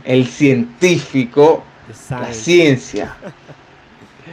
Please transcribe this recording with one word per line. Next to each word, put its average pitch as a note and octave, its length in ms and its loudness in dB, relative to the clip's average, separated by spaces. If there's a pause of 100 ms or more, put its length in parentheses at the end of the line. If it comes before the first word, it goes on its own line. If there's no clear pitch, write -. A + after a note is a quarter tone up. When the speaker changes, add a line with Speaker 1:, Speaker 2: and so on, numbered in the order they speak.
Speaker 1:
el B2+ 240 0
científico, C#3+ 1400 0 (240)
Speaker 2:
The A#2+ 280 -14
Speaker 1:
la A#2+ 180 -10
Speaker 2:
science. A2 80 -12
Speaker 1:
ciencia. C#3+ 760 0
Speaker 2:
<laughs> - 60 -20 (1080)